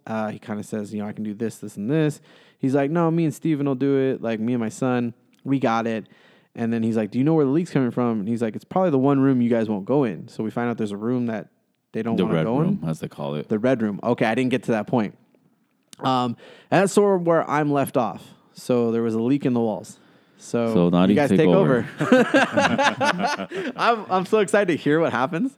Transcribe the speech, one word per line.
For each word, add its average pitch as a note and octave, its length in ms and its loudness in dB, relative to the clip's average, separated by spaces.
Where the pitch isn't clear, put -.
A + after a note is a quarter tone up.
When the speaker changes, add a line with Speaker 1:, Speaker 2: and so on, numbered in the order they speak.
Speaker 1:
Uh, A2 220 -6
he G#2 100 -10
kinda G#2 240 -8
says, G#2 320 -8
you G#2 80 -6
know, G#2+ 60 -8
"I G#2 40 -10
can G#2+ 120 -10
do G#2+ 100 -8
this, A2 240 -8
this, G#2 180 -14
and G#2 140 -6
this." D3+ 300 0
He's C3 160 0
like, C#3 160 2
"No, E3+ 180 2
me E3 140 0
and C#3+ 100 -2
Steven C#3+ 320 -2
will C#3 80 0
do C#3 240 0
it. C3+ 240 -2
Like, A2+ 160 -2
me A2+ 140 -2
and B2 80 -2
my A2 80 -2
son, B2 460 -2
we C3+ 160 -2
got A2+ 300 0
it." A2 180 -4
And A#2 180 -2
then A2+ 120 -2
he's A2+ 120 0
like, A2 140 -2
"Do A#2+ 80 -4
you C3 60 2
know D#3+ 100 2
where D#3 100 4
the C3 60 0
leak's E3 220 0
coming B2+ 180 2
from?" A#2 300 -2
And F#2+ 80 -6
he's A#2 140 -2
like, A2 120 -4
"It's - 100 -12
probably F#3 260 0
the C3+ 80 2
one C#3 200 4
room C3+ 240 4
you A#2 80 2
guys A2+ 180 2
won't G2 180 -4
go C3+ 180 2
in." G#2 240 -6
So - 160 -8
we G#2+ 60 -4
find A#2+ 200 -4
out A2+ 80 -6
there's G#2+ 140 -4
a G2+ 40 -8
room A#2+ 300 -2
that G#2+ 220 -6
they A2+ 100 -6
don't A2+ 140 -2
Speaker 2:
The F#2 80 2
Speaker 1:
wanna E2 120 0
Speaker 2:
Red D#2+ 100 2
Speaker 1:
go A#2+ 120 0
Speaker 2:
Room, F3 240 0
Speaker 1:
in. E2 60 -4
Speaker 2:
as D#2+ 120 -6
they D#2+ 80 -10
call C#2+ 260 -8
it. D2+ 160 -8
Speaker 1:
The G#2+ 80 0
Red A#2+ 240 0
Room. G#2 200 -4
Okay, A#2+ 220 0
I A2+ 100 2
didn't B2+ 160 0
get A#2+ 140 -2
to A#2+ 80 -4
that G#2 140 -2
point. G#2+ 280 -2
Um, B2 360 0
that's F3+ 220 4
sort G3+ 280 4
of E3+ 60 -2
where E3 240 2
I'm D3 200 2
left C#3+ 280 0
off. A2 280 -4
So A#2+ 380 0
there A#2 100 0
was A2+ 120 0
a A2+ 60 0
leak C3+ 240 0
in B2+ 80 2
the A#2+ 80 2
walls. G#2+ 380 -4
So A#2 360 -2
Speaker 2:
So F2 140 6
now F2 160 4
Speaker 1:
you F#2+ 60 4
Speaker 2:
you G#2 40 6
Speaker 1:
guys C#3+ 140 2
Speaker 2:
take F#2+ 120 4
Speaker 1:
take F#2+ 80 6
Speaker 2:
over. A#2+ 380 4
Speaker 1:
over. A#3+ 240 4
<laughs> C4+ 1500 0
I'm, G#3+ 340 0
I'm F#3 160 0
so A3 120 2
excited G3+ 340 2
to C3+ 40 0
hear D3+ 240 2
what C#3 120 0
happens. D#3+ 460 -2